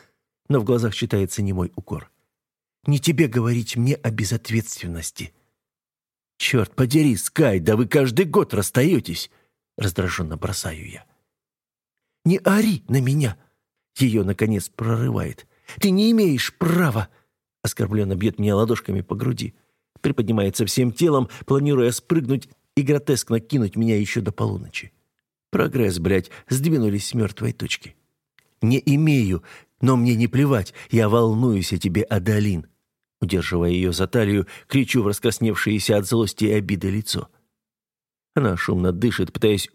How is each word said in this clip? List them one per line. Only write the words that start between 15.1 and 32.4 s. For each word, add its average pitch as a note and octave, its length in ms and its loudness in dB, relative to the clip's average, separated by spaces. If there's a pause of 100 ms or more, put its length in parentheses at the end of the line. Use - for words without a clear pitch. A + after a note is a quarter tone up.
"Ты G3+ 100 2
не G#3 220 4
имеешь F#3+ 420 2
права!" E3 560 0 (540)
Оскорбленно G#2 520 -2
бьет G2 240 -2
меня G#2 160 2
ладошками G#2+ 460 0
по - 140 -6
груди. - 380 -4 (480)
Приподнимается A2 640 0
всем B2 260 0
телом, C#3+ 380 2 (160)
планируя C#3 460 2
спрыгнуть C3+ 580 -2 (260)
и D3 60 0
гротескно C#3 580 0
кинуть A2 360 -2
меня A2+ 240 2
еще G#2 220 -2
до G#2 100 -4
полуночи. - 640 -6 (580)
Прогресс, A#2+ 480 0
блядь, F2+ 320 0 (180)
сдвинулись B2+ 580 0
с - 60 -8
мертвой A2 400 -2
точки. - 420 -8 (640)
"Не B2 240 2
имею, C#3 580 2 (380)
но C3 160 4
мне A#2+ 180 2
не A#2 120 2
плевать, C3 460 0 (160)
я A2+ 200 2
волнуюсь A2+ 640 2
о F#2 40 0
тебе, F2+ 260 -2
Адалин". G#2 640 -2 (520)